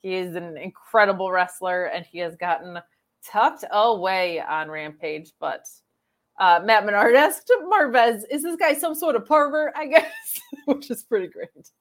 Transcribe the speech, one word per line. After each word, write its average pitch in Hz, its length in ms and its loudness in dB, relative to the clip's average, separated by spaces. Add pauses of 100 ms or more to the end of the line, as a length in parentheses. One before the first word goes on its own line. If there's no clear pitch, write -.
He 185 120 -6
is 180 200 -6
an 170 220 -10
incredible 190 720 0
wrestler, 180 540 -2
and 170 200 -6
he - 140 -18
has 170 160 -6
gotten 175 460 -6 (440)
tucked 277 460 -2
away 185 680 0
on 156 300 -6
Rampage. 151 680 -10
But, - 300 -8 (720)
uh, 175 240 6
Matt 214 220 4
Menard 214 280 4
<laughs> - 0 -
asked 311 380 4 (180)
Marvez, 240 580 4
"Is 285 140 -6
this 330 140 -6
guy 320 180 2
some 311 220 -4
sort 311 180 -2
of 214 120 -2
pervert?" 294 500 2
I 302 100 -6
guess, 330 540 -2
<laughs> - 240 -20
which 285 260 -4
is - 140 -10
pretty 185 240 -4
great. - 420 -18 (100)